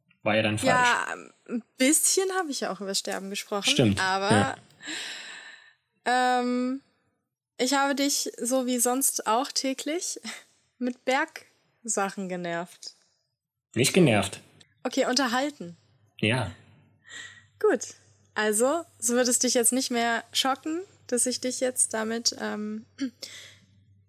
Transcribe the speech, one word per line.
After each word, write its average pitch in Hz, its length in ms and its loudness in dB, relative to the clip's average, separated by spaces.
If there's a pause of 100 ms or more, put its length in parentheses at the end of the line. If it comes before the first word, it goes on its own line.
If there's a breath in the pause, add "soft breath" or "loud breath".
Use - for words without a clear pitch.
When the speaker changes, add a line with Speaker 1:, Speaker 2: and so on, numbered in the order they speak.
(240)
Speaker 1:
war 107 120 2
ja 110 80 4
dann 107 140 0
falsch. 262 160 2
Speaker 2:
Ja, 247 340 4 (420)
ein 220 140 -4 (140)
bisschen 311 600 4
habe 339 140 -2
ich 247 100 -8
ja 196 100 -2
auch 190 100 -8
über 196 140 -6
Sterben 190 340 -6
gesprochen, 196 400 -4
Speaker 1:
Stimmt, 143 320 4
Speaker 2:
aber, 196 540 2 (1500 loud breath)
Speaker 1:
ja. 247 360 4
Speaker 2:
ähm, 247 400 0 (760)
ich 254 160 2
habe 277 220 2
dich, 277 360 0 (100)
so 247 240 0
wie 254 140 0
sonst 247 480 0
auch 233 240 2
täglich, - 680 -4 (300 loud breath)
<laughs> - 300 -20
mit 247 260 -4
Bergsachen 220 1200 -4
genervt. 175 640 -8 (840)
Speaker 1:
Nicht 123 180 2
genervt. 117 460 4 (440)
Speaker 2:
Okay, 254 220 0
unterhalten. 254 720 -2 (440)
Speaker 1:
Ja. 107 320 0 (1080 loud breath)
Speaker 2:
Gut, 381 220 4 (540)
also, 226 480 2 (160)
so 240 160 0
wird 247 120 4
es 247 120 2
dich 247 140 0
jetzt 233 200 4
nicht 254 180 -2
mehr 233 400 0
schocken, 311 500 -2 (260)
dass 240 180 0
ich 247 160 -2
dich 254 180 -4
jetzt 254 340 0
damit, 226 460 -2
ähm, 214 460 -6 (140)
<clears throat> 262 120 -4 (960 loud breath)